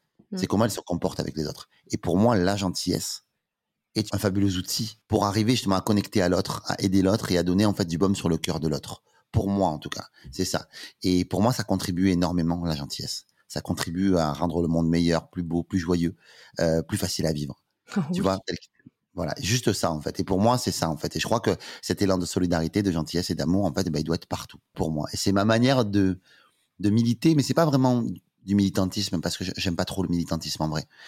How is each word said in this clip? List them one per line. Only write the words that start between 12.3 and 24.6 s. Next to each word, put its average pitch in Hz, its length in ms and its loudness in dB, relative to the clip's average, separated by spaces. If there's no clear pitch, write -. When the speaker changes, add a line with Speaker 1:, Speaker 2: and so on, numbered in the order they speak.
Speaker 1:
la 82 100 0
gentillesse. - 500 -10
Ça - 140 -8
contribue 90 560 -2
à 78 160 0
rendre 82 280 -2
le 82 60 2
monde 82 220 2
meilleur, 82 400 2
plus 90 140 -6
beau, 82 200 -2
plus 95 160 -2
joyeux, 87 360 0
euh, 82 240 2
plus - 140 -4
facile - 300 -4
à 80 60 0
vivre. 73 280 -6
Speaker 2:
<laughs> - 100 -14
Ah 165 160 0
Speaker 1:
Tu 180 100 -2
Speaker 2:
oui. - 20 0
Speaker 1:
vois, - 220 0
tel 87 120 -6
que, - 320 -20
voilà, 82 280 -6
juste 117 320 0
ça, 87 180 -2
en 76 100 -6
fait. - 180 -4
Et 90 40 -2
pour 95 160 0
moi, 117 180 4
c'est 98 140 -2
ça, 82 180 -2
en 73 80 -4
fait. - 180 -6
Et - 40 -4
je - 60 -4
crois 110 160 2
que 104 100 2
cet - 200 -4
élan 95 160 4
de 87 80 -2
solidarité, 85 580 0
de 95 80 2
gentillesse 82 380 -2
et 87 60 -4
d'amour, 87 300 2
en 80 80 -2
fait, 90 160 0
ben, 73 100 -2
il 78 60 -2
doit 80 100 0
être - 120 -8
partout, - 320 -8